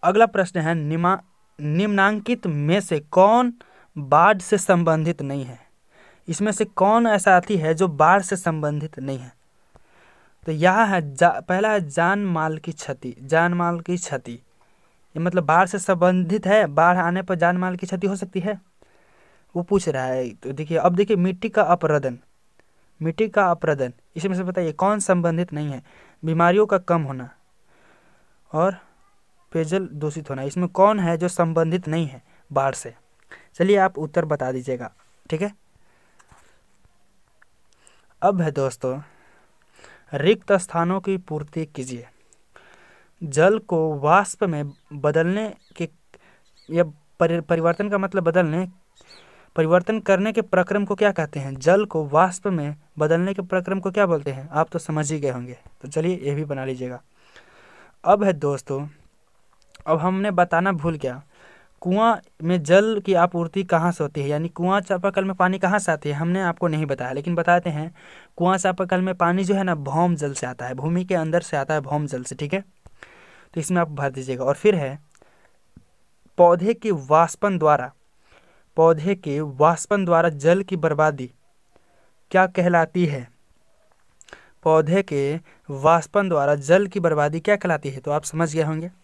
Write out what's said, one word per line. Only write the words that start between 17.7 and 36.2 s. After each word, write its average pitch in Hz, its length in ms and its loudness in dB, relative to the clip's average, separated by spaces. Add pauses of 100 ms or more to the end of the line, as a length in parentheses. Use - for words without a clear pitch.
की 180 100 -10
क्षति 185 220 -6
हो 190 80 -2
सकती 190 240 -8
है, 202 200 -6 (960)
वो 175 80 -4
पूछ 185 260 0
रहा 135 160 -4
है। 127 280 -4
तो - 180 -12
देखिए, 151 260 -4
अब 180 180 4
देखिए 202 220 2
मिट्टी 185 320 0
का 214 140 2
अपरदन, 151 560 2 (800)
मिट्टी 165 280 -2
का 202 220 2
अपरदन, 139 420 -2 (220)
इसमें 180 220 -4
से 185 60 -4
बताइए 180 300 -2
कौन 202 260 0
संबंधित 175 540 0
नहीं 147 180 -6
है? 131 100 -10 (420)
बीमारियों 170 420 4
का 202 120 0
कम 170 240 0
होना 135 280 -8 (1200)
और 175 260 0 (720)
पेयजल 165 420 -2
दूषित 151 360 -8
होना, 135 140 -8
इसमें 180 260 -4
कौन 202 300 4
है 170 180 0
जो 165 100 -2
संबंधित 165 600 0
नहीं 160 200 -2
है 131 140 -14 (300)
बाढ़ 135 240 0
से? - 180 -14 (600)
चलिए 196 240 2
आप 190 200 2
उत्तर 156 280 -2
बता 143 260 -2
दीजिएगा, 127 400 -6 (340)
ठीक 160 160 -6
है। 202 100 -4 (2750)